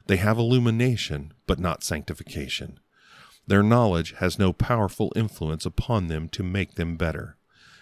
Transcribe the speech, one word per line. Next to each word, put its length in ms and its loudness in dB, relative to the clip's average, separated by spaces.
They 100 4
have 220 2
illumination, 920 2
but 140 0
not 240 -2
sanctification. 960 -8
Their 180 4
knowledge 540 4
has 220 0
no 120 4
powerful 640 -2
influence 500 -4
upon 420 -2
them 220 -4
to 140 -6
make 320 -4
them 220 -4
better. 400 -6